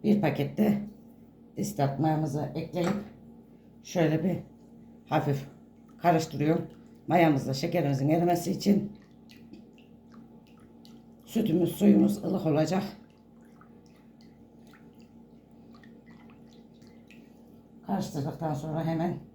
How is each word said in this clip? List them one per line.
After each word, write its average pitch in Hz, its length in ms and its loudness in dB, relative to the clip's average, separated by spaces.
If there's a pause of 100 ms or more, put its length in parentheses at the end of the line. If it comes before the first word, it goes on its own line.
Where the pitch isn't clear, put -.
Bir 208 180 4
pakette 160 600 0 (760)
istat 139 420 -2
mayamızı 156 560 -2
ekleyip 175 380 -4 (880)
şöyle 160 400 0
bir 180 140 0 (720)
hafif 147 380 -2 (540)
karıştırıyorum. 160 680 2 (400)
Mayamızla 151 460 4
şekerimizin 151 560 0
erimesi 170 420 2
için - 400 2 (2250)
sütümüz, 170 460 0
suyumuz - 520 4
ılık 185 220 -2
olacak. 156 380 0 (4000)
Karıştırdıktan 156 680 -6
sonra 156 320 -6
hemen 165 320 -2 (180)